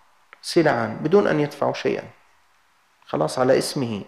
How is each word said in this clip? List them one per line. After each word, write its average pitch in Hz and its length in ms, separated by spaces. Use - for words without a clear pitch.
سلعاً 120 580
بدون 160 260
أن 151 140
يدفعوا 127 320
شيئاً، - 380
خلاص، 147 320
على 131 200
اسمه: 117 500